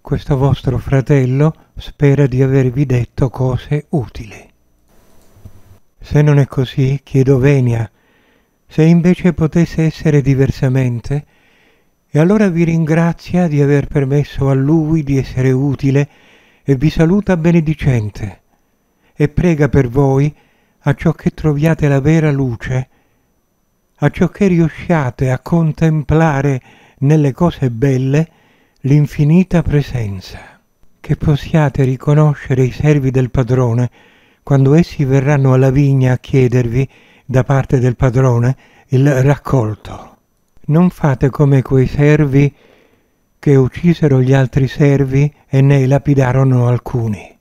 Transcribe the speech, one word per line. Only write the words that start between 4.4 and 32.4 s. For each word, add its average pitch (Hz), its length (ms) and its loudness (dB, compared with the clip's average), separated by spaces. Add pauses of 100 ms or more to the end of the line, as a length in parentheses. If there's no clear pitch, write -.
Se - 200 -2
non 147 160 2
è 135 100 2
così, 135 540 -4
chiedo 135 360 0
venia. 123 520 0 (760)
Se - 160 -2
invece 170 480 2
potesse 160 520 -2
essere 156 380 0
diversamente, 131 1040 -2 (840)
e 143 100 0
allora 202 280 2
vi 170 160 0
ringrazia 165 840 -2
di 147 120 0
aver 143 260 2
permesso 139 600 -2
a 135 40 2
lui 151 500 0
di 139 140 -2
essere 131 340 -2
utile 135 560 0 (560)
e 139 120 0
vi 139 140 0
saluta 185 460 0
benedicente, 147 1080 -2 (720)
e 151 140 -2
prega 156 400 0
per 131 220 0
voi, 139 440 0 (460)
a 143 140 -2
ciò - 180 -2
che - 200 -4
troviate 156 580 -2
la 139 100 2
vera 156 320 2
luce, 131 560 -4 (1080)
a 147 140 0
ciò 170 200 -2
che - 180 -2
riusciate 156 840 -2
a 127 100 -2
contemplare 156 1200 0 (380)
nelle 143 340 2
cose 156 360 -2
belle, 131 600 -2 (520)
l'infinita 151 800 2
presenza, - 1000 -6 (400)
che - 160 -4
possiate 147 680 0
riconoscere 139 800 0